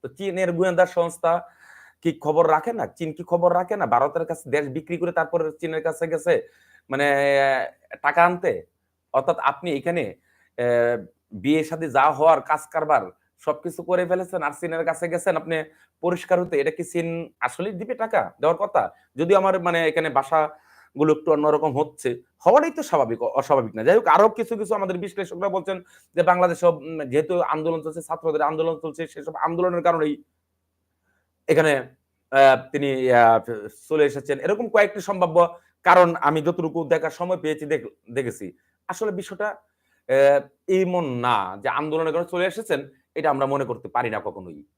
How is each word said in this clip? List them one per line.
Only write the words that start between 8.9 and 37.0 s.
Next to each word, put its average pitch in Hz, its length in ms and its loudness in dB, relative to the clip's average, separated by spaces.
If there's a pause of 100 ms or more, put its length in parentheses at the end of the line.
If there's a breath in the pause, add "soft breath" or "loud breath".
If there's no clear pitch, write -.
অর্থাৎ 131 260 0
আপনি 147 340 -2
এখানে, 143 420 -4 (440)
আহ, 120 460 0 (280)
বিয়ে 143 320 0
শাদী 160 240 -8
যা 139 220 4
হওয়ার 151 300 4
কাজ 156 200 -4 (120)
কারবার 151 380 0 (280)
সবকিছু 160 440 -8
করে 180 240 0
ফেলেছেন, 180 360 -4
আর 143 180 -4
চীনের 165 240 -6
কাছে 165 240 -4
গেছেন 170 280 -2
আপনি 160 280 -4 (360 soft breath)
পরিষ্কার 175 400 0
হতে, 170 200 -2
এটা 147 100 0
কি 165 140 -10
চীন 165 560 -6
আসলেই 202 320 -4
দিবে 208 220 -8
টাকা 220 460 -2
দেওয়ার 165 160 2
কথা? 165 380 -2 (220 soft breath)
যদিও 170 220 2
আমার 190 220 2
মানে 170 280 0
এখানে 160 220 -2
ভাষাগুলো 151 1000 -2
একটু 156 200 0
অন্যরকম 151 460 0
হচ্ছে, 147 440 -6 (160)
হওয়াটাই 294 320 4
তো 311 120 -8
স্বাভাবিক, 120 400 -2
অ-, 117 80 -4
অস্বাভাবিক 131 440 0
না। 110 100 -6
যাই 180 120 6
হোক, 226 100 2
আরো 180 220 6
কিছু 226 280 -4
কিছু 208 180 -4
আমাদের 190 240 -4
বিশ্লেষকরা 185 500 -8
বলছেন 185 340 -6 (320 soft breath)
যে 175 80 0
বাংলাদেশে, 180 440 4
উম, 160 420 0
যেহেতু 156 320 0
আন্দোলন 156 420 -2
চলছে, 160 200 -10
ছাত্রদের 160 400 -4
আন্দোলন 156 400 -2
চলছে, 160 240 -8
সেসব 156 300 -14
আন্দোলনের 175 460 -2
কারণেই 156 400 0 (1300)
এখানে, 156 240 4 (580)
আহ, 135 260 8 (160)
তিনি, 131 400 0
আহ, 113 560 4 (200)
চলে 151 160 4
এসেছেন, 139 360 -2
এরকম 208 280 -2
কয়েকটি 208 320 2
সম্ভাব্য 175 560 2 (260 loud breath)
কারণ 180 320 8
আমি 151 280 0
যতটুকু 165 420 -4
দেখার 156 260 0